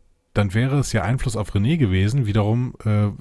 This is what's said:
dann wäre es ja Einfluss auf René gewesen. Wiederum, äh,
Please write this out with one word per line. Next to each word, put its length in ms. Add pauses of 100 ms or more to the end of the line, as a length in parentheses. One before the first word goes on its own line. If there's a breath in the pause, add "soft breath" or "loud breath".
(340)
dann 200
wäre 240
es 140
ja 100
Einfluss 340
auf 180
René 240
gewesen. 480
Wiederum, 480 (100)
äh, 240 (120)